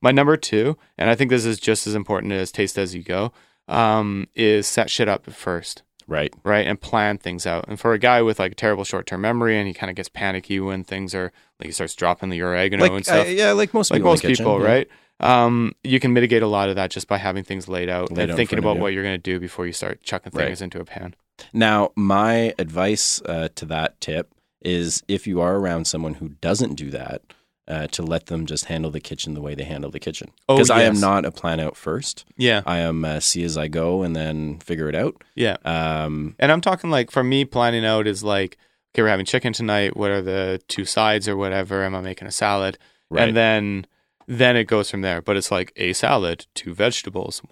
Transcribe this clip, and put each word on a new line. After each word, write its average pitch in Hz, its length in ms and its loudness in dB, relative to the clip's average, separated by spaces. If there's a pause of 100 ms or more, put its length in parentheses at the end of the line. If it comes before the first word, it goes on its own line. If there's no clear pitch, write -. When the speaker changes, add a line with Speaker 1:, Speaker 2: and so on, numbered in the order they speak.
Speaker 1:
my 123 120 6
number 143 260 4
two, 117 400 0 (180)
and 104 140 2
I 117 40 4
think 127 160 2
this 120 140 4
is 113 160 0
just - 260 0
as 107 80 -2
important 101 380 -4
as 95 180 -4
taste - 280 -2
as 92 160 -2
you 90 80 -10
go, 98 300 -4 (360)
um, 107 640 0
is 107 320 4
set - 240 0
shit 113 180 0
up 98 220 -2
first. - 520 -8 (260)
Speaker 2:
Right. 76 240 -2 (100)
Speaker 1:
Right, 104 240 2
and 101 140 -4
plan 104 380 0
things 87 280 -8
out. 85 220 -2
And 104 100 -8
for 117 140 2
a 110 60 2
guy 123 240 6
with, 110 160 2
like, 95 180 -2
terrible 101 280 0
short-term 92 360 -6
memory, 113 380 0
and 101 100 -2
he 90 60 -8
kinda 92 180 -8
gets 98 160 -10
panicky 98 500 -4
when 95 260 -4
things 95 300 -8
are, 92 180 -6 (280)
like, - 60 -10
he 82 60 -12
starts 85 220 -6
dropping 90 360 0
the 85 120 -4
oregano 92 400 0
Speaker 2:
Like, 92 100 4
Speaker 1:
and 95 120 -4
stuff. 175 220 4
Speaker 2:
uh, 175 40 -2
yeah, 202 220 2
like 202 220 0
most 220 160 2
Speaker 1:
Like - 80 2
Speaker 2:
people 180 120 4
in - 20 8
Speaker 1:
most 160 100 4
Speaker 2:
the - 60 0
kitchen, 117 180 2
Speaker 1:
people, 104 160 4
Speaker 2:
yeah. 101 40 4
Speaker 1:
right? 120 220 4 (320)
Um, 120 540 4 (100)
you 127 160 2
can 127 120 4
mitigate 120 300 6
a 110 60 2
lot 98 220 2
of 95 60 -2
that 95 140 -2
just - 180 -10
by 101 100 0
having 98 260 -4
things 95 240 -8
laid 90 200 -4
out 90 220 -2
Speaker 2:
Laid 85 80 -6
Speaker 1:
and - 0 -
Speaker 2:
out 87 120 0
in 85 60 -4
Speaker 1:
thinking 110 200 0
Speaker 2:
front - 20 0
of 107 60 0
Speaker 1:
about 107 120 0
Speaker 2:
you. - 60 -2
Speaker 1:
what 101 120 -2
you're 98 100 -4
gonna 95 140 -4
do 92 200 -4
before 90 280 -8
you 87 60 -8
start - 300 -8
chucking - 320 -8
Speaker 2:
Right. 78 120 0
Speaker 1:
things 85 160 -6
into 87 180 -10
a 85 40 -10
pan. 90 300 -14 (380)
Speaker 2:
Now, 107 420 4
my 104 640 2
advice, 92 640 0
uh, 82 300 -4
to - 120 -14
that 80 340 -4
tip 82 340 -6 (260)
is 87 480 -2
if 98 180 -2
you 90 140 0
are 90 160 2
around 87 300 -2
someone 80 280 -4
who 78 160 -10 (100)
doesn't 101 340 0
do 73 160 -10
that, 65 320 -10 (460)
uh, 78 200 -6
to - 140 -8
let 82 240 -4
them 82 200 -4
just 76 200 -6
handle 80 240 -4
the 78 100 -8
kitchen 76 340 -10
the 76 60 -10
way 73 140 -8
they 69 100 -8
handle 71 260 -10
the 73 100 -12
kitchen. - 300 -10 (180)
Speaker 1:
Oh, 135 80 6
Speaker 2:
'Cause 135 140 8
I 117 120 6
am 110 120 6
Speaker 1:
yes. 101 60 4
Speaker 2:
not 98 240 4
a 65 60 -4
plan 82 300 -4
out 78 160 -4
first. - 480 -6 (120)
Speaker 1:
Yeah. 117 300 2
Speaker 2:
I 87 120 0
am, 82 260 0
uh, 76 160 -4
see - 240 -2
as 80 120 -4
I 78 120 -2
go 82 340 0
and 85 140 -2
then 78 420 -4
figure 80 300 -4
it 76 80 -4
out. 117 260 -4 (140)
Speaker 1:
Yeah. 113 280 0
Speaker 2:
Um, 78 760 -2
Speaker 1:
And 139 100 6
I'm 165 100 2
talking, 175 300 0
like, 131 220 0
for 135 100 2
me, 131 220 2
planning 117 400 0
out 110 240 2
is 101 160 -2
like, 98 340 0 (360)
"Okay, - 80 4
we're 110 60 4
having 95 180 2
chicken 123 260 0
tonight. 104 440 0
What 101 140 0
are 98 120 0
the 92 460 -2
two - 160 -4
sides 107 440 2
or 101 80 -2
whatever? 98 480 -2
Am 95 100 -4
I 95 60 -6
making 95 280 -10
a - 40 -14
salad?" 98 460 0 (300)
Speaker 2:
Right. 117 200 2
Speaker 1:
And 113 80 0
then, 107 500 2 (400)
then 123 300 4
it 113 80 4
goes 104 260 2
from 98 120 -4
there. 90 200 0
But 101 140 0
it's 95 160 -2
like 92 240 -2
a 92 160 0
salad, 92 540 0 (100)
two 87 180 -10
vegetables, 98 760 -2